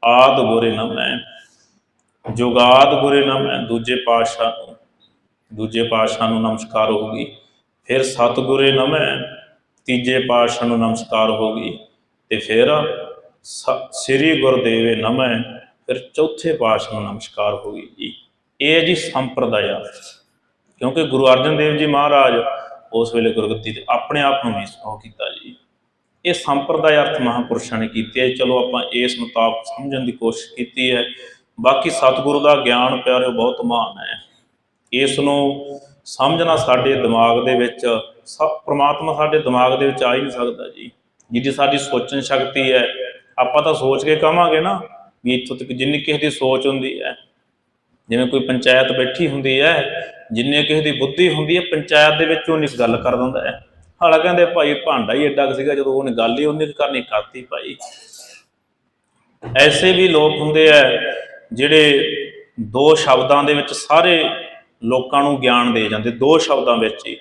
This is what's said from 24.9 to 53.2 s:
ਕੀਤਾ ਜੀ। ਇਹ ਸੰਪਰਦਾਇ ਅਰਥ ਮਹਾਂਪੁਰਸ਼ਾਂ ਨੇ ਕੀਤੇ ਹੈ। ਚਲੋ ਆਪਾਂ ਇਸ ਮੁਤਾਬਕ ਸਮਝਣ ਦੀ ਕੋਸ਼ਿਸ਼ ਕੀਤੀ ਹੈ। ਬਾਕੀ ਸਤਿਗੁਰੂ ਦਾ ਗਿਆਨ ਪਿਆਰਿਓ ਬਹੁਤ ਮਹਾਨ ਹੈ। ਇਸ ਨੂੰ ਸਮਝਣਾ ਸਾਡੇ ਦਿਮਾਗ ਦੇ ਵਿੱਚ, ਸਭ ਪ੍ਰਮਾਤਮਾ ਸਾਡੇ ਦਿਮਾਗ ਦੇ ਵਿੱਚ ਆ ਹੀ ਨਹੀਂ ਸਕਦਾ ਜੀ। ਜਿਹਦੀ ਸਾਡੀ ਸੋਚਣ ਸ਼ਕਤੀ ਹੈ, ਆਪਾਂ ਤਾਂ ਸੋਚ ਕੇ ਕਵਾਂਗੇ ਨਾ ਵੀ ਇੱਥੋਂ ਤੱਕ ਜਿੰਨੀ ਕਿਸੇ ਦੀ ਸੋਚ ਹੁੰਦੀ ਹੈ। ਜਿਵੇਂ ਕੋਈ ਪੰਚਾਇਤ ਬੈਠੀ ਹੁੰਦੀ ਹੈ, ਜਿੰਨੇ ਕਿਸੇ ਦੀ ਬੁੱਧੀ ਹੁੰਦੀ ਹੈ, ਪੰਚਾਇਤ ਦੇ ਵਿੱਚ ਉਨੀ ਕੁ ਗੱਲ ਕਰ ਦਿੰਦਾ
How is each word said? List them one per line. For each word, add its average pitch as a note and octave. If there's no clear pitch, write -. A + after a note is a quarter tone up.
ਕੀਤਾ A2
ਜੀ। -
ਇਹ F3
ਸੰਪਰਦਾਇ D3+
ਅਰਥ C#3+
ਮਹਾਂਪੁਰਸ਼ਾਂ A#2+
ਨੇ A2+
ਕੀਤੇ A2+
ਹੈ। B2+
ਚਲੋ B2+
ਆਪਾਂ B2
ਇਸ A#2+
ਮੁਤਾਬਕ A#2
ਸਮਝਣ C3
ਦੀ A#2+
ਕੋਸ਼ਿਸ਼ -
ਕੀਤੀ B2+
ਹੈ। A#2+
ਬਾਕੀ C3+
ਸਤਿਗੁਰੂ C#3
ਦਾ D3
ਗਿਆਨ B2+
ਪਿਆਰਿਓ B2+
ਬਹੁਤ A#2+
ਮਹਾਨ A#2
ਹੈ। -
ਇਸ C3+
ਨੂੰ C#3+
ਸਮਝਣਾ D#3+
ਸਾਡੇ C3
ਦਿਮਾਗ A#2
ਦੇ B2+
ਵਿੱਚ, A#2+
ਸਭ -
ਪ੍ਰਮਾਤਮਾ D3
ਸਾਡੇ D3+
ਦਿਮਾਗ B2+
ਦੇ C#3
ਵਿੱਚ C3+
ਆ B2
ਹੀ C3+
ਨਹੀਂ C#3
ਸਕਦਾ A#2+
ਜੀ। -
ਜਿਹਦੀ C3
ਸਾਡੀ C#3+
ਸੋਚਣ B2+
ਸ਼ਕਤੀ C3
ਹੈ, B2
ਆਪਾਂ D3
ਤਾਂ D#3
ਸੋਚ C3+
ਕੇ D3+
ਕਵਾਂਗੇ D#3+
ਨਾ F#3
ਵੀ B2+
ਇੱਥੋਂ B2+
ਤੱਕ B2+
ਜਿੰਨੀ C3+
ਕਿਸੇ D3
ਦੀ D3+
ਸੋਚ C3
ਹੁੰਦੀ C3+
ਹੈ। -
ਜਿਵੇਂ B2
ਕੋਈ C3+
ਪੰਚਾਇਤ B2+
ਬੈਠੀ C3
ਹੁੰਦੀ C3+
ਹੈ, D3+
ਜਿੰਨੇ C#3
ਕਿਸੇ D3+
ਦੀ D3
ਬੁੱਧੀ D3+
ਹੁੰਦੀ D#3
ਹੈ, F3+
ਪੰਚਾਇਤ D#3
ਦੇ D#3+
ਵਿੱਚ D#3
ਉਨੀ D#3
ਕੁ A#2+
ਗੱਲ A#2
ਕਰ B2
ਦਿੰਦਾ B2+